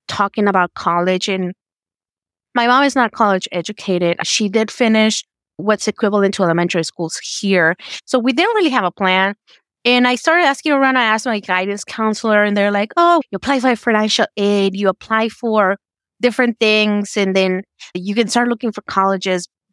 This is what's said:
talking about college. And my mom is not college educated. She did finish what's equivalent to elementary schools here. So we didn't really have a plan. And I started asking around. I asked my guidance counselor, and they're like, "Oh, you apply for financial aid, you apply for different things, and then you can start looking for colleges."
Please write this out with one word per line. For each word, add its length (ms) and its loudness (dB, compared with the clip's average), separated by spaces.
talking 400 -2
about 260 0
college. 560 -2
And 240 -4
my 140 2
mom 160 4
is 120 0
not 180 0
college 380 0
educated. 760 -2
She 240 -2
did 200 0
finish 540 0
what's 300 0
equivalent 480 0
to 80 0
elementary 400 0
schools 340 -8
here. 580 0
So 140 0
we 140 0
didn't 220 0
really 160 2
have 120 0
a 80 -2
plan. 440 0
And 220 4
I 80 2
started 300 2
asking 260 0
around. 260 2
I 60 2
asked 220 0
my 160 -2
guidance 420 -4
counselor, 600 0
and 120 0
they're 160 2
like, 240 -2
"Oh, 340 4
you 60 -10
apply 240 -2
for 160 2
financial 500 0
aid, 380 0
you 120 0
apply 400 -2
for 500 0
different 360 0
things, 600 0
and 180 0
then 280 0
you 220 -6
can 140 0
start 180 0
looking 240 -4
for 120 -10
colleges." 640 -2